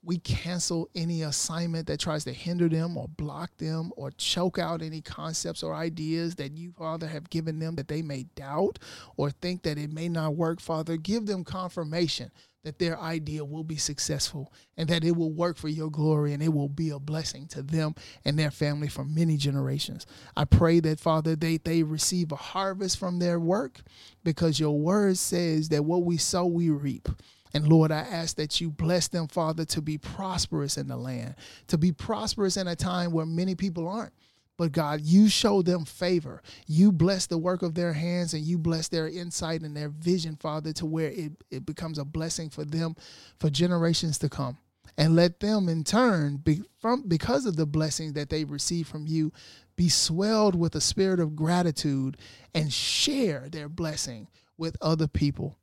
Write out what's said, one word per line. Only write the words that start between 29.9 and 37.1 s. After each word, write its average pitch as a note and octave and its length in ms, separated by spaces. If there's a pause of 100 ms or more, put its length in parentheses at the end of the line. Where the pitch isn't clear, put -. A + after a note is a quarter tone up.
prosperous E3 800
in C#3 100
the B2+ 80
land, B2 400 (320)
to F3+ 100
be E3+ 140
prosperous G#3 640
in F#3+ 120
a F3 100
time F3+ 340
where D#3+ 140
many F3 300
people F3 340
aren't. G#3+ 240 (440)
But E3 140
God, D3+ 300
you F#3 260
show G3+ 340
them F3 220
favor. F3 600 (240)
You F#3 260
bless F3+ 320